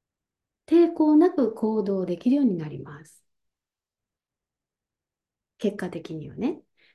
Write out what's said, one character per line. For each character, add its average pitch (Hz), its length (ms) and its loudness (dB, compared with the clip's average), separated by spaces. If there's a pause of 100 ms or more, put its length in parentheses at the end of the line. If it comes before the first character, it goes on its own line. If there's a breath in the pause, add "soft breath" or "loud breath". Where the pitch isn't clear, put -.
(680)
抵 339 260 4
抗 302 220 4
な 349 160 6
く 226 220 0
行 220 300 -2
動 190 220 -4
で 175 120 -4
き - 140 -2
る 277 60 4
よ 294 60 0
う - 20 4
に 190 120 0
な 156 100 -8
り 139 120 -12
ま 143 260 -18
す。 - 180 -20 (2250)
結 202 180 -4
果 180 120 -8
的 160 260 -12
に 143 140 -12
は 139 60 -18
ね。 233 260 -6 (340)